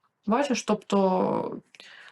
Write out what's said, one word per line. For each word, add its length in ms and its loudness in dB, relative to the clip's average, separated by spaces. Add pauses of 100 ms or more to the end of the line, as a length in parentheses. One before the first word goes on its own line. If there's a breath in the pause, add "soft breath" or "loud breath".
(260)
Бачиш, 380 0
тобто 920 0 (540 loud breath)